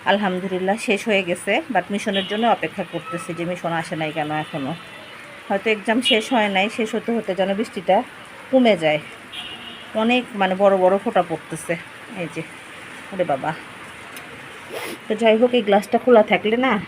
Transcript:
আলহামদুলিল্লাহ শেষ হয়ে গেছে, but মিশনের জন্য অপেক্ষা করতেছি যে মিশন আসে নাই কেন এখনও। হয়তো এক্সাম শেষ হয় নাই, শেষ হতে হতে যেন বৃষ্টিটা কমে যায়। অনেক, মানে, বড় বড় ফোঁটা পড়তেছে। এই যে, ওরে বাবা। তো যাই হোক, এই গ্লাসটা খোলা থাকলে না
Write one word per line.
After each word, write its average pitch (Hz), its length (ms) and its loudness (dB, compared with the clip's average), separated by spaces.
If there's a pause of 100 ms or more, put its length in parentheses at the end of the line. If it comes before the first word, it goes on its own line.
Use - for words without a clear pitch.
আলহামদুলিল্লাহ 190 720 2
শেষ 240 320 0
হয়ে 196 140 4
গেছে, 196 400 -2 (100)
but 180 180 2
মিশনের 196 360 -2
জন্য 214 200 0
অপেক্ষা 190 460 0
করতেছি 170 420 -8
যে 170 100 -6
মিশন 175 280 -4
আসে 160 240 -4
নাই 156 160 -4
কেন 151 180 -4
এখনও। 151 440 -4 (760)
হয়তো 208 220 0
এক্সাম 214 300 2
শেষ 226 320 2
হয় 214 160 4
নাই, 196 220 2
শেষ 220 240 -4
হতে 226 220 0
হতে 196 180 -2
যেন 190 200 0
বৃষ্টিটা 202 480 2 (480)
কমে 240 260 6
যায়। 156 220 2 (960)
অনেক, 240 300 2 (100)
মানে, 190 200 2
বড় 196 220 6
বড় 185 220 6
ফোঁটা 202 240 2
পড়তেছে। 165 540 -6 (420)
এই 170 160 -6
যে, 160 80 -6 (720)
ওরে 185 120 -2
বাবা। 151 300 -2 (1500)
তো 220 60 -2
যাই 220 220 6
হোক, 247 180 4
এই 240 80 4
গ্লাসটা 208 360 4
খোলা 226 240 8
থাকলে 214 340 2
না 247 300 2